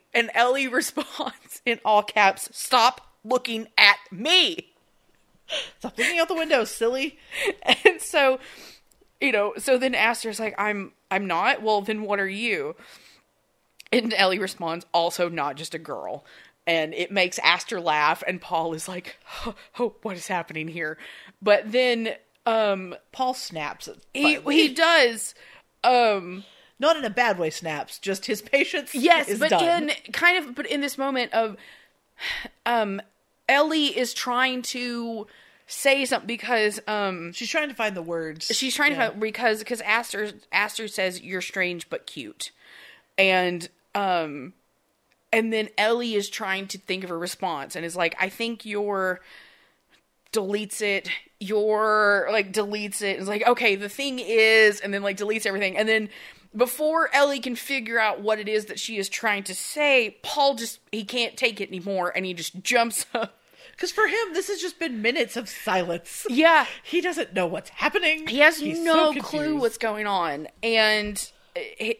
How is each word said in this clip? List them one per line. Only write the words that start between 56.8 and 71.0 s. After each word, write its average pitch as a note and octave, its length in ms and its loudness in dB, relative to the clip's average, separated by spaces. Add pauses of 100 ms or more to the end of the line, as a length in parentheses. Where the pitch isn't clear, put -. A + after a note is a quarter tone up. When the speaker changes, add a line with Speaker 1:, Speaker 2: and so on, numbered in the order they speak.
Speaker 1:
Ellie C#4+ 260 4
can B3 160 -6
figure A#3 440 -4
out G#3+ 220 0
what G#3+ 180 0
it G#3 80 -8
is G#3+ 200 -2
that F#3+ 120 -10
she A3+ 180 -8
is G3 120 -4
trying G3+ 340 -2
to F#3+ 100 -10
say, C4 680 0
Paul C#4 340 2
just, A3+ 240 -10 (120)
he G#3+ 120 -6
can't A#3 320 -4
take A#3 240 -2
it G3 100 -6
anymore, F3+ 460 -4
and F#3+ 100 -4
he F#3 80 -6
just F3 300 -10
jumps A#3 460 0
<laughs> - 40 -6
up. A3+ 260 -6 (380)
Speaker 2:
'Cause F4+ 140 -4
for G#4+ 160 2
him, G4+ 260 -2
this F4 140 -4
has F#4+ 140 -6
just F4 180 -8
been B3+ 220 -4
minutes A#3+ 340 0
of A#3 140 -8
silence. F3+ 800 -4
Speaker 1:
Yeah. D4+ 360 6 (160)
Speaker 2:
He - 200 -2
doesn't E4 320 -4
know F#3 120 0
what's E3+ 260 -6
happening. D#4 540 0
Speaker 1:
He A#3+ 140 -2
has D#4 180 6
Speaker 2:
He's D4+ 220 -4
Speaker 1:
no D#4+ 320 4
Speaker 2:
so B3 100 -4
Speaker 1:
clue D4+ 180 -6
Speaker 2:
confused. D4+ 220 -2
Speaker 1:
what's A#3 160 0
going G#3+ 300 -4
on. E3 400 -2 (160)
And, G#3+ 640 2 (480)